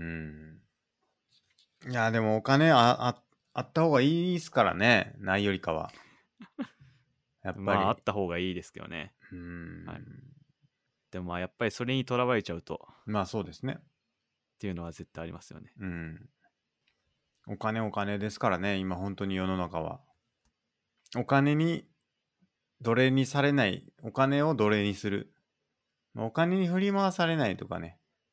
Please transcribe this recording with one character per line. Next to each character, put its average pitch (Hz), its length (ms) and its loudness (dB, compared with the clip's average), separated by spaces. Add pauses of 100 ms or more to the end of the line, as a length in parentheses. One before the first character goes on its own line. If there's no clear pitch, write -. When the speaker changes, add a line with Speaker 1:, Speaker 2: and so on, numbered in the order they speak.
Speaker 1:
ん。 78 560 -12 (1300)
い 127 40 -4
や、 113 160 2
で 113 100 2
も、 107 160 4
お 110 60 0
金 147 280 6
あ-、 123 380 8
あ-、 - 140 -4 (320)
あ 135 80 -6
っ - 100 -14
た 160 120 2
方 165 60 4
が 131 120 6
い 170 320 2
い - 20 0
っ 160 40 -4
す - 100 -12
か 117 140 4
ら 85 100 2
ね、 107 440 4
な 98 200 0
い 101 60 0
よ 101 80 2
り 92 100 -4
か 82 100 -2
は。 80 180 -4 (500)
Speaker 2:
<laughs> - 1000 -18
Speaker 1:
や 95 100 -8
っ - 20 -8
ぱ 98 60 -12
り。 - 0 -
Speaker 2:
ま 98 120 -2
あ、 95 160 4
あ 113 60 2
っ - 100 -16
た 104 80 -2
方 98 160 -2
が 85 80 -4
い 92 140 -2
い 90 40 -4
で 87 80 -8
す - 80 -18
け - 100 -18
ど 73 60 -14
ね。 - 280 -12 (180)
Speaker 1:
う 90 40 -14
ん。 85 500 -14
Speaker 2:
は 87 100 -12
い。 87 60 -14 (1080)
で 92 100 -10
も、 90 80 -8
ま 87 80 -4
あ、 87 40 -2
や 92 60 -4
っ - 100 -10
ぱ 120 80 -2
り 110 60 2
そ 123 160 -6
れ 127 80 0
に 131 100 0
と 123 140 -2
ら 123 80 2
わ 123 80 2
れ 107 80 2
ち - 80 -8
ゃ 85 40 -4
う 85 60 -8
と、 - 260 -10 (200)
Speaker 1:
ま 104 140 -2
あ、 92 60 -2
そ 110 140 -4
う 90 40 -4
で 82 100 -14
す - 100 -14
ね。 - 140 -8
Speaker 2:
っ - 20 -20 (800)
て 107 80 -8
い 95 60 -4
う - 20 -6
の 85 100 -8
は 85 80 -10
絶 - 180 -16
対 82 120 -12
あ 82 40 -8
り 87 60 -10
ま 85 80 -14
す - 140 -20
よ 80 60 -18
ね。 - 180 -20
Speaker 1:
う 98 80 -8
ん。 82 420 -10 (1160)
お 104 100 -8
金、 110 240 -2
お 107 100 -2
金 101 280 -2
で 107 100 -4
す 101 100 -10
か 113 120 2
ら 90 80 2
ね、 98 180 0
今、 95 200 -4
本 98 200 -6
当 101 80 -6
に 98 120 -2
世 92 100 -2
の 95 100 0
中 85 240 -4
は。 82 220 -6 (1120)
お 120 80 -4
金 143 300 2
に 165 320 -2 (920)
奴 113 140 0
隷 127 180 6
に 135 120 4
さ 139 160 -2
れ 143 120 4
な 131 140 4
い、 92 200 -2 (160)
お 113 80 -10
金 139 320 2
を 156 140 2
奴 107 120 4
隷 104 140 4
に 101 120 0
す 104 140 -6
る。 101 240 -4 (800)
ま 113 120 -6
あ、 - 20 -2
お 113 60 -6
金 175 260 2
に 185 80 0
振 180 140 0
り 202 100 2
回 196 220 2
さ 175 140 0
れ 165 100 2
な 127 120 2
い 90 80 -2
と - 120 -10
か 87 100 -6
ね。 85 220 -12 (320)